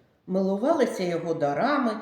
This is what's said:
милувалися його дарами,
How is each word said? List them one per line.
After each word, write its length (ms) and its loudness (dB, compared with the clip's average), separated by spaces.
милувалися 760 0
його 300 -2
дарами, 580 0